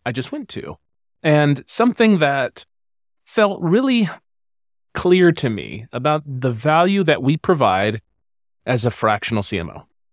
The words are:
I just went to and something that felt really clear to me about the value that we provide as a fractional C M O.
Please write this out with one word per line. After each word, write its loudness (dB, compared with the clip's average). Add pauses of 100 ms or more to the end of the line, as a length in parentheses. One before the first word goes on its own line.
I -4
just -8
went -10
to -12 (440)
and 2
something 2
that -2 (600)
felt 0
really 2 (840)
clear 4
to -2
me -10
about -2
the -4
value 2
that 0
we 2
provide 0 (600)
as 0
a 0
fractional -2
C -4
M -6
O. -18 (240)